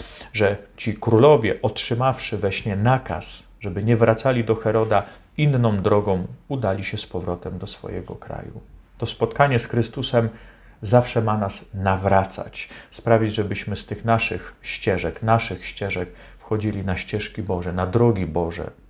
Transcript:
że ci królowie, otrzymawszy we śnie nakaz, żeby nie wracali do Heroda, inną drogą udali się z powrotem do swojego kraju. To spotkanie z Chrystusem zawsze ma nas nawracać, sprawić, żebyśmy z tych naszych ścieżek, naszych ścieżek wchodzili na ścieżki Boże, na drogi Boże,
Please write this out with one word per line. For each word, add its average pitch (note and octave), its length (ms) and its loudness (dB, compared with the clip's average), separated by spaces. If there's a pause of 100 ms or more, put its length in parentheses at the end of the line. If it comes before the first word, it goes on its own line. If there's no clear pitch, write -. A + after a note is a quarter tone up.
(340)
że - 240 2 (200)
ci - 160 -4
królowie, A#2 680 6
otrzymawszy A#2+ 760 -2
we F#2+ 140 0
śnie G2+ 240 -4
nakaz, A2 680 -2 (160)
żeby G2+ 240 -6
nie A2+ 140 4
wracali A#2 460 4
do A2 120 2
Heroda, A2 480 2 (340)
inną B2 400 2
drogą G2 500 2 (200)
udali G2 360 -2
się - 140 -6
z - 80 -8
powrotem F2+ 520 -6
do F#2 100 -10
swojego - 480 -10
kraju. - 460 -14 (360)
To - 80 -6
spotkanie B2+ 540 0
z - 60 -6
Chrystusem A#2 640 0 (520)
zawsze A#2+ 400 2
ma G#2+ 160 0
nas G2+ 360 -4
nawracać, F#2+ 960 0 (220)
sprawić, A2 420 2
żebyśmy G#2+ 420 -4
z - 100 -8
tych - 200 -8
naszych A2+ 560 0
ścieżek, F2 600 -2
naszych A2+ 420 2
ścieżek F2+ 460 -6 (280)
wchodzili G#2 460 -2
na F#2 120 -2
ścieżki - 460 -6
Boże, F2+ 300 -4
na F#2 140 0
drogi G2 380 2
Boże, E2 460 -4 (180)